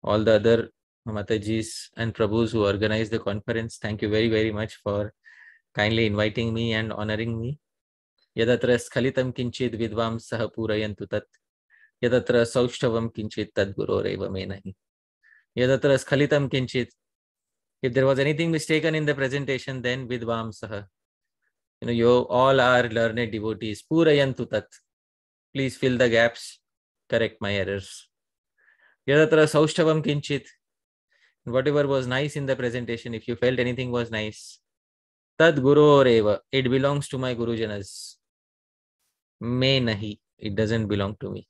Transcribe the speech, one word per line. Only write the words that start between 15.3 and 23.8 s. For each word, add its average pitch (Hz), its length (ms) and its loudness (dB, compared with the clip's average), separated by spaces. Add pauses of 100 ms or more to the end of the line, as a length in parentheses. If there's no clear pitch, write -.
Yadatra 131 460 4
skhalitam 143 460 2
kinchit. 127 380 -2 (960)
If 123 120 -2
there 131 120 4
was 135 120 2
anything 151 320 0
mistaken 156 440 0
in 151 120 -2
the 147 80 0
presentation, 135 680 -4
then 123 240 -4
vidvamsah. 113 800 -6 (920)
You 117 60 -10
know, 120 60 -2
you 117 180 4 (180)
all 131 320 4
are 123 280 4
learned 113 440 -2
devotees. 107 580 -6